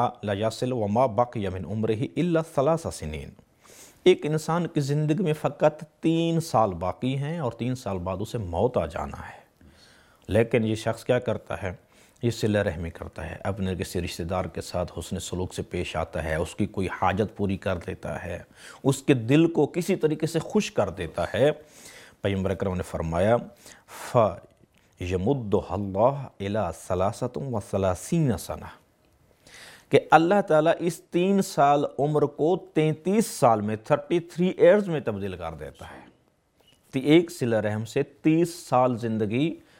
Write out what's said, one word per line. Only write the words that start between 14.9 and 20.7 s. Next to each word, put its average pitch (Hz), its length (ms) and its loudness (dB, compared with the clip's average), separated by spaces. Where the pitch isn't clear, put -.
حسن 87 200 -8
سلوک 92 340 -6
سے - 80 -6
پیش - 340 -6
آتا 80 280 -4
ہے، 78 120 -4
اس 85 200 -4
کی 107 100 -2
کوئی 95 220 -4
حاجت 98 360 0
پوری 98 200 -2
کر 95 200 -4
دیتا 80 360 -8
ہے، 87 200 -10
اس 135 200 0
کے 156 100 4
دل 143 380 4
کو 151 160 2
کسی 180 280 -2
طریقے 156 320 0
سے 160 120 -4
خوش - 320 -2